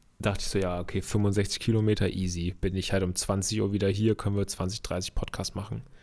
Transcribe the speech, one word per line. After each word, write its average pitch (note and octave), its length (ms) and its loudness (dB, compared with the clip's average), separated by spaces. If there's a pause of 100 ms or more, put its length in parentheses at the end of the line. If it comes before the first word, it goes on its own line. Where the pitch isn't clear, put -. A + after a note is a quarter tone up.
(180)
dachte G2 220 0
ich - 80 -4
so, G#2 100 0
ja, F2+ 220 0
okay, F2+ 220 -4
fünfundsechzig G2+ 580 0
Kilometer, G#2+ 480 4
easy. F2 520 -2
Bin F#2 140 0
ich F#2+ 180 -2
halt F#2+ 120 2
um F2+ 100 0
zwanzig G2 460 0
Uhr G2+ 120 2
wieder G2 160 2
hier, G#2+ 280 4
können G2+ 200 -2
wir G2 120 2
zwanzig F#2 340 -4
dreißig - 320 -6
Podcast - 400 -4
machen. G#2 280 -6 (200)